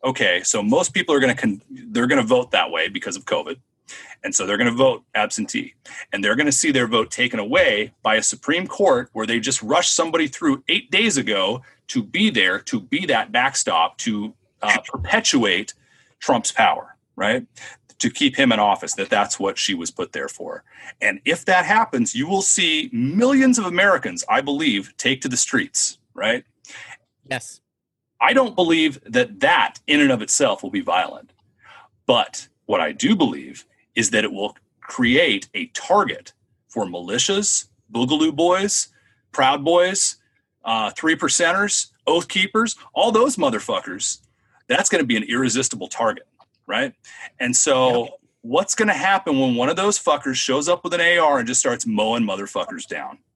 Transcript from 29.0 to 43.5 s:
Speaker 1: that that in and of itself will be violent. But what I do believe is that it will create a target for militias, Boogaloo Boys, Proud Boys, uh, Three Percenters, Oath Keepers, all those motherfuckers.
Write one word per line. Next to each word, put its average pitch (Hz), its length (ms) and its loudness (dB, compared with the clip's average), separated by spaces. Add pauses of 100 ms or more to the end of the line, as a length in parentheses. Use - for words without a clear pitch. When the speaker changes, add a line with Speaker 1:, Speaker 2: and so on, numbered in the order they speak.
Speaker 1:
that 113 360 -2
that 139 440 2
in 147 160 2
and 139 100 6
of 110 120 0
itself 110 400 0
will 95 80 -10
be 98 100 -2
violent. 87 500 -4 (760)
But - 400 0 (180)
what 98 160 0
I 78 100 -2
do - 240 2
believe 80 500 -4 (280)
is 113 160 0
that 110 140 0
it 107 100 -6
will 101 240 -8 (240)
create 123 720 0
a 87 140 -8
target - 680 -2 (340)
for 107 180 -6
militias, 101 840 -2 (240)
Boogaloo 147 440 0
Boys, 180 520 0 (440)
Proud 139 320 2
Boys, 180 540 2 (460)
uh, 110 280 -2
Three 160 240 0
Percenters, 175 760 0 (160)
Oath 170 200 2
Keepers, 214 480 0 (180)
all - 180 2
those 240 260 4
motherfuckers. 104 840 -4 (480)